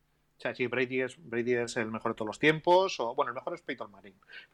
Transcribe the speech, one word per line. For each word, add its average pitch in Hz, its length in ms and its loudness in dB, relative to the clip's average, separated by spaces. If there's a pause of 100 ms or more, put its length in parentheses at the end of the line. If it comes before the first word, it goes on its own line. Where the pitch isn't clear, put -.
(360)
o - 40 -20
sea, 120 140 -4
sí, 127 140 0
Brady 127 320 0
es, 127 180 -4
Brady 120 360 0
es 120 220 -2
el 110 140 0
mejor 113 220 -2
de - 40 -8
todos 107 120 -2
los 104 100 -6
tiempos, 175 600 4
o, 120 140 -2
bueno, 139 160 0
el 120 40 -8
mejor 170 200 -8
es 160 80 -12
Peyton 117 280 -8
Manning. 98 240 -20 (400)